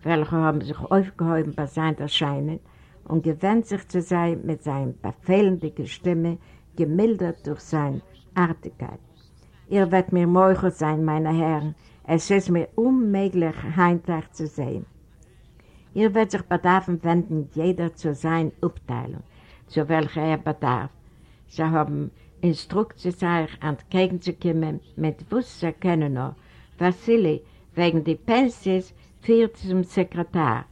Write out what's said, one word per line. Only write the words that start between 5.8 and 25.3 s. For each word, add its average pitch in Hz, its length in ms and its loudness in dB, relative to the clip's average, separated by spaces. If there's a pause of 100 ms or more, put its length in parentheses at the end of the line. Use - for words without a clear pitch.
Stimme, 170 520 -2 (380)
gemildert 180 680 0
durch 147 140 -8
seine 143 400 -2 (340)
Artigkeit. - 680 -2 (680)
„Ihr 190 240 2
werdet 185 200 2
mir 175 140 4
Meuchel 185 440 6
sein, 156 340 -2
meine 156 280 0
Herren, 156 420 0 (300)
es 160 260 0
ist 196 200 2
mir 170 240 2
unmöglich, 196 800 2 (220)
Heintag 175 580 0
zu 156 120 -8
sehen.“ 127 400 -8 (1040)
Ihr 208 220 2
werdet 220 160 2
sich 180 120 -4
bedarfen 180 600 0
wenden, 170 500 0
jeder 170 420 -2
zu 151 200 -4
seiner 160 380 -2 (100)
Abteilung, 127 640 -8 (420)
zu 151 220 -4
welcher 160 340 0
er 156 160 0
bedarf. 135 520 -4 (580)
Sie - 160 -4
haben 147 460 -2 (320)
Instruktion, 180 680 -2
sich 170 380 -2 (100)
entgegenzukommen, 175 1200 -2 (160)
mit 156 220 -2 (120)